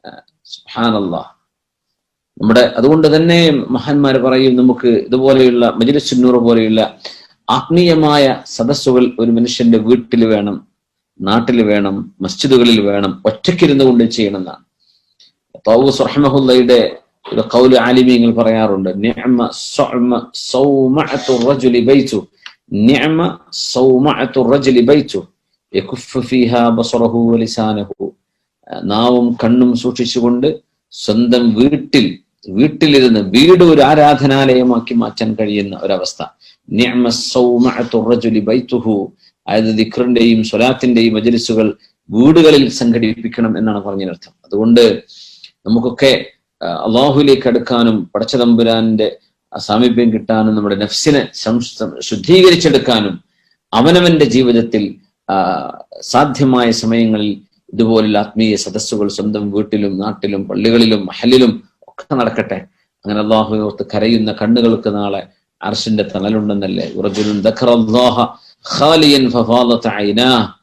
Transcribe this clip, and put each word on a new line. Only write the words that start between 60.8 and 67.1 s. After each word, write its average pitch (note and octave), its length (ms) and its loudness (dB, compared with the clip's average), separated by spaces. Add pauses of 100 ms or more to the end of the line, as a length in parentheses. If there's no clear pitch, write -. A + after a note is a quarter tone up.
മഹലിലും A#2+ 600 0 (200)
ഒക്കെ - 260 -10
നടക്കട്ടെ. A2 520 -4 (220)
അങ്ങനെ G#2 320 -8
അള്ളാഹുവെ G#2+ 380 0
ഓർത്ത് G#2 360 -6
കരയുന്ന A2 380 0
കണ്ണുകൾക്ക് A2+ 640 0
നാളെ G2+ 320 -6 (360)
അർശിന്റെ G#2+ 400 -4
തണലുണ്ടെന്നല്ലേ? G2 920 -4
"വറജുലുൻ G#2 440 -4